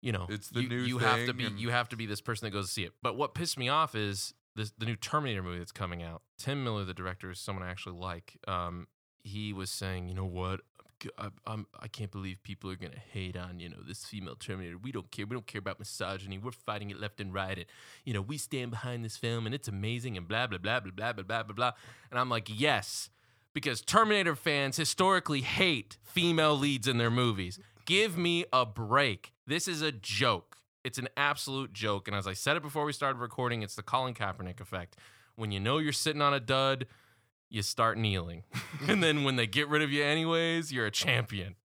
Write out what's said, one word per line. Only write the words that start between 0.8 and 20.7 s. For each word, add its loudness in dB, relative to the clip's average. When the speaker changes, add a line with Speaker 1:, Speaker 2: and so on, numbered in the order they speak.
Speaker 1:
you 0
have 4
to 0
Speaker 2:
thing -2
Speaker 1:
be, -2
Speaker 2:
and -4
Speaker 1:
you -2
have 2
to -8
be -4
this -4
person -4
that -6
goes -2
to -4
see -2
it." -10
But 0
what 0
pissed -2
me 0
off 2
is -2
this, -4
the -2
new 0
Terminator -2
movie -4
that's -10
coming -4
out. -10
Tim -2
Miller, 0
the -6
director, -6
is -10
someone -6
I -6
actually -10
like. -10
Um, -4
he -6
was -6
saying, -4
"You -6
know -2
what? -2
I, -8
I'm, -6
I -12
can't -8
believe -8
people -10
are -6
gonna -12
hate -6
on, -10
you -10
know, -14
this -12
female -10
Terminator. -8
We -10
don't -8
care. -8
We -6
don't -8
care -8
about -6
misogyny. -6
We're -8
fighting -6
it -10
left -8
and -6
right. -2
And, -10
you -2
know, 2
we -6
stand -4
behind -4
this -6
film, 0
and -2
it's -6
amazing, -2
and -6
blah, 2
blah, -4
blah, 0